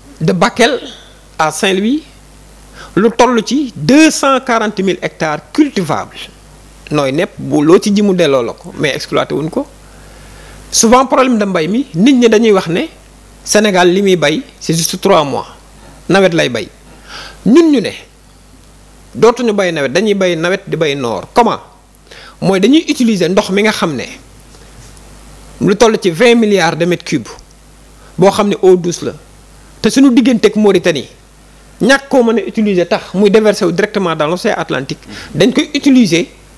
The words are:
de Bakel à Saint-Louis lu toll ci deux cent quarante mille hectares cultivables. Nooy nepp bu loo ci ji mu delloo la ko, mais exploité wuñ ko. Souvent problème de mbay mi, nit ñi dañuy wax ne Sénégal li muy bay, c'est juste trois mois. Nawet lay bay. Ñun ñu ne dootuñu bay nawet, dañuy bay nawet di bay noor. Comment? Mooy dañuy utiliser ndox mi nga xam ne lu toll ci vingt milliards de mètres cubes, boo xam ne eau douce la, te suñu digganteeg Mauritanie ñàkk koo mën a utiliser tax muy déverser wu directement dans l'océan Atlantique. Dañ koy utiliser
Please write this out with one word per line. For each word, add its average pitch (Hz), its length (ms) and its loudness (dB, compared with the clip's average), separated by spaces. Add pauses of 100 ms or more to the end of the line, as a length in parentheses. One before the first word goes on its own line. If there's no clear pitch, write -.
(220)
de 160 120 0
Bakel 233 460 0 (580)
à 156 140 0
Saint-Louis 208 520 -2 (920)
lu 214 220 2
toll 240 280 2
ci 262 300 -4
deux 269 360 4
cent 269 300 0
quarante 226 400 -2
mille 185 200 -2
hectares 156 400 -6 (120)
cultivables. 175 760 -4 (600)
Nooy 143 220 0
nepp 160 240 -2
bu 139 260 -2
loo 170 160 4
ci 202 160 -2
ji 208 60 2
mu 202 140 2
delloo 143 280 0
la 104 100 -6
ko, - 240 -18
mais 139 180 -4
exploité 143 400 -4
wuñ 151 140 -4
ko. 277 160 -6 (1040)
Souvent 247 340 2
problème 262 320 0
de 202 80 0
mbay 180 220 -2
mi, 226 180 -2 (100)
nit 226 180 4
ñi 247 160 4
dañuy 220 220 4
wax 185 160 0
ne 175 140 -4 (640)
Sénégal 185 480 2
li 190 100 0
muy 190 140 2
bay, 156 260 -2 (180)
c'est - 140 -6
juste 165 260 -4
trois 180 240 2
mois. 127 240 -6 (600)
Nawet 185 240 2
lay 151 160 0
bay. 113 180 -6 (800)
Ñun 311 260 4
ñu 254 100 2
ne 117 100 -6 (1200)
dootuñu 233 380 2
bay 190 180 -2
nawet, 143 180 -2
dañuy 202 260 0
bay 185 200 0
nawet 175 320 -4
di 151 80 -4
bay 156 200 -2
noor. 117 380 -6
Comment? 214 260 2 (840)
Mooy 190 180 0
dañuy 269 300 4
utiliser 220 400 0
ndox 196 220 0
mi 196 120 -2
nga 214 80 0
xam 170 240 -4
ne 104 100 -8 (1600)
lu 185 140 0
toll 226 260 2
ci - 80 0
vingt 233 260 2
milliards 196 420 2
de 170 80 -2
mètres 175 200 -2
cubes, - 240 -6 (880)
boo 190 140 4
xam 208 180 -2
ne 185 120 -2
eau 185 140 6
douce 175 280 -6
la, 117 80 -6 (680)
te 226 80 0
suñu 269 220 4
digganteeg 226 440 2
Mauritanie 180 520 0 (720)
ñàkk 277 280 0
koo 262 140 2
mën 233 160 0
a - 80 -4
utiliser 202 400 0
tax - 260 -4
muy 196 160 2
déverser 208 360 2
wu 170 60 0
directement 180 440 -2
dans 156 120 -2
l'océan 180 300 -4
Atlantique. 147 420 -8 (340)
Dañ 147 200 2
koy - 200 -2
utiliser 254 560 2 (280)